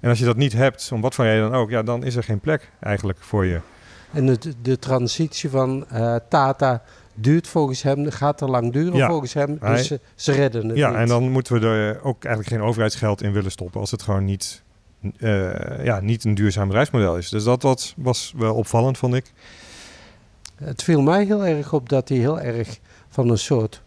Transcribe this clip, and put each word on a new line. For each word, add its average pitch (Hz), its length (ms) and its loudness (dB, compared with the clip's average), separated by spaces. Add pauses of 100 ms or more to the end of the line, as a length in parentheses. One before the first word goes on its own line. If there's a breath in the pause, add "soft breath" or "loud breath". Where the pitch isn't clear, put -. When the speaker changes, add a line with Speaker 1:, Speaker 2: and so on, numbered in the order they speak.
Speaker 1:
En 123 80 2
als 120 100 4
je 120 60 2
dat 120 120 4
niet 131 160 2
hebt, 123 400 0
om 113 80 -4
wat 123 140 -2
voor 127 100 0
reden 110 260 4
dan 127 100 2
ook, 110 100 -2
ja, 117 120 0
dan 120 220 -4
is 123 120 -4
er 117 80 -2
geen 104 160 -2
plek 151 300 -2 (100)
eigenlijk 101 400 -4
voor 98 260 0
je." 87 140 -2 (520 loud breath)
Speaker 2:
En 139 140 0
de, 127 120 4 (240)
de 123 160 0
transitie 131 720 -2
van, 131 380 -2
eh, 117 280 -2 (120)
Tata 135 540 2 (320 loud breath)
duurt 143 320 2
volgens 139 360 -2
hem, 143 280 0
gaat 147 280 -2
te 139 80 -4
lang 120 260 0
duren 165 240 0
Speaker 1:
Ja. 131 120 4
Speaker 2:
volgens 147 240 -2
hem. 147 280 -2
Speaker 1:
Hij 110 160 2
Speaker 2:
Dus 131 100 0
ze, 147 140 -6 (140 soft breath)
ze - 180 -2
redden 117 360 0
het 113 80 -2
Speaker 1:
Ja, 143 120 4
Speaker 2:
niet. 95 100 0
Speaker 1:
en 117 100 2
dan 123 220 2
moeten 127 300 0
we 110 60 2
er 107 360 0
ook 135 220 -6
eigenlijk 110 320 -4
geen 107 120 -2
overheidsgeld 107 540 0
in 104 100 -2
willen 98 180 -2
stoppen 90 300 -10
als 101 100 -6
het - 120 -6
gewoon 98 220 0
niet, - 380 -4 (560)
eh, 98 680 -2
ja, 104 160 0
niet 107 240 -2
een 110 100 2
duurzaam 101 320 2
bedrijfsmodel 101 500 2
is. 87 120 -6
Dus 107 160 -4
dat 123 180 2
was, 135 340 0
was 127 400 -4
wel 110 180 0
opvallend, 117 440 0
vond 127 160 0
ik. - 180 -4 (1200 loud breath)
Speaker 2:
Het 143 280 -10
viel 156 200 4
mij 180 220 4
heel 202 220 0
erg 147 260 -2
op 135 160 -2
dat 131 200 0
hij 135 100 0
heel 143 220 0
erg 117 380 -6 (300 soft breath)
van 123 200 0
een 113 100 4
soort 113 480 0